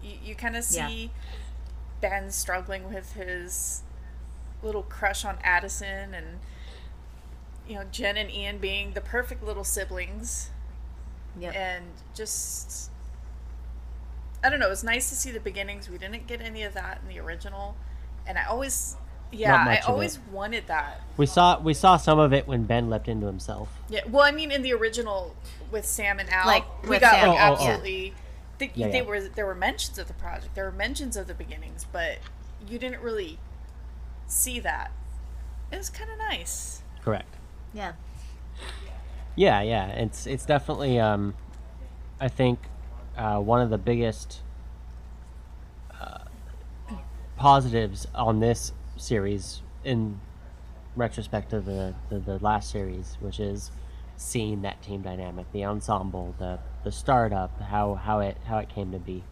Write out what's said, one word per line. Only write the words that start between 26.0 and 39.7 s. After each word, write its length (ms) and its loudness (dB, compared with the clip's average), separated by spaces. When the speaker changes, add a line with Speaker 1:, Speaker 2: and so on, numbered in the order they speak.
Speaker 1:
and 100 -2
Al, 180 4
Speaker 2:
Like, 160 8
Speaker 1:
we 60 -4
Speaker 2:
with 120 6
Speaker 1:
got, 140 12
Speaker 2:
Sam, 140 10
Speaker 1:
like, 80 8
Speaker 3:
Oh, 40 10
oh, 60 12
oh. 60 10
Speaker 1:
absolutely, 600 0
they, 160 -2
Speaker 3:
Yeah, 120 2
Speaker 1:
they 120 2
Speaker 3:
yeah. 40 0
Speaker 1:
were, 180 -2
there 240 -4
were 100 -4
mentions 440 -2
of 80 -8
the 60 -10
project, 420 -6
there 100 -4
were 60 -4
mentions 460 -4
of 100 -6
the 60 -8
beginnings, 580 -10
but 280 -4
you 120 -8
didn't 220 -6
really 360 -4
see 340 0
that. 300 -2
It 60 -6
was 120 -6
kinda 280 -8
nice. 640 -4
Speaker 3:
Correct. 320 -2
Speaker 2:
Yeah. 200 -8
Speaker 3:
Yeah, 260 8
yeah. 260 2